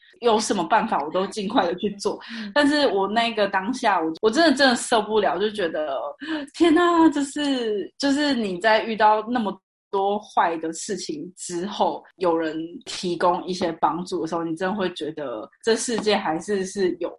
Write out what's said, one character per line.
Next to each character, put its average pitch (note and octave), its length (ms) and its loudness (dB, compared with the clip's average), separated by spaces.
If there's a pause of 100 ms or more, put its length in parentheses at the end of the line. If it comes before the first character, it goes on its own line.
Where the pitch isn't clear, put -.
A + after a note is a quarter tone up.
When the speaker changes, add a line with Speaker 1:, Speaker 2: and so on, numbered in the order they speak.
(220)
Speaker 1:
有 A3+ 180 4
什 A3 160 -2
么 F3 80 0
办 G#3+ 240 2
法 G3 160 0
我 D#3 80 -6
都 F#3 160 0
尽 G3 220 -6
快 G3 160 2
的 E3 100 -2
去 G#3 200 -4
做。 - 220 -4 (200)
Speaker 2:
嗯。 G#3+ 180 -10
Speaker 1:
但 D4 100 6
是 C#4+ 220 4
我 G3 200 0
那 A#3 260 0
个 G#3 160 2
当 G3 240 -2
下， G3+ 260 2
我， D#3+ 220 -2
我 A3 80 4
真 D#4 200 6
的， B3+ 60 4
真 C4+ 140 6
的 A#3+ 60 4
受 A3+ 260 2
不 G#3+ 180 0
了， F3 200 2
就 G#3+ 120 0
觉 G3+ 180 -2
得， D3+ 300 -4 (540)
天 E4 200 4
哪， E4+ 360 6
这 C#4+ 140 0
是， B3+ 720 -2
就 C#4 140 2
是 C#4+ 240 0
你 G3 240 -2
在 A3 240 4
遇 A3 120 -4
到 G#3+ 320 4
那 B3 120 -2
么 F#3+ 200 -4 (300)
多 G3+ 300 0
坏 F#3+ 380 0
的 D#3+ 160 -6
事 G#3 240 -8
情 F3 380 -10
之 F3 300 -6
后， F#3 380 -2 (140)
有 E3+ 200 2
人 D#3+ 200 -4 (280)
提 F3 320 -6
供 F3+ 280 2
一 F3+ 80 -4
些 F3 200 -2
帮 E3 320 -2
助 F3 160 -6
的 D#3+ 60 -4
时 E3+ 80 -6
候， E3 80 -4
你 E3 120 -4
真 F#3 140 -2
的 G3+ 60 -4
会 F#3 180 -2
觉 D3+ 200 -8
得 B2 360 -8 (140)
这 A3+ 120 2
世 A#3 220 -2
界 G#3 180 2
还 D#3+ 240 -2
是， G3 260 -4
是 F#3 340 -2
友 E3+ 200 -4